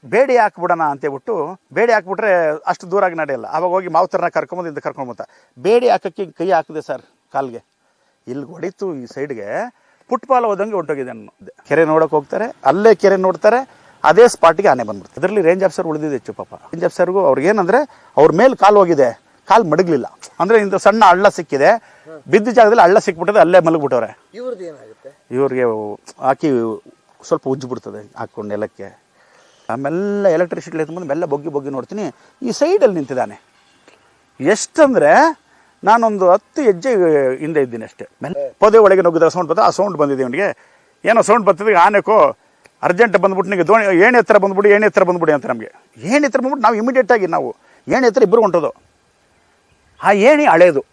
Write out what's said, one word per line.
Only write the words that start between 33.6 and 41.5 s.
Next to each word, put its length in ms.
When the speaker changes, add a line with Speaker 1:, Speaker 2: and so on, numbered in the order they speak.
Speaker 1:
ಎಷ್ಟಂದ್ರೆ 1080
ನಾನೊಂದು 460
ಹತ್ತು 320
ಹೆಜ್ಜೆ 280
ಹಿಂದೆ 260
ಇದ್ದೀನಿ 220
ಅಷ್ಟೇ. 240
ಮೆಲ್ಲ 140
ಪೊದೆ 180
ಒಳಗೆ 240
ನುಗ್ಗಿದಾಗ 260
ಸೌಂಡ್ 200
ಬರ್ತದೆ, 180
ಆ 40
ಸೌಂಡ್ 280
ಬಂದಿದೆ 240
ಇವನಿಗೆ. 560
ಏನೋ 180
ಸೌಂಡ್ 240
ಬರ್ತದೆ, 280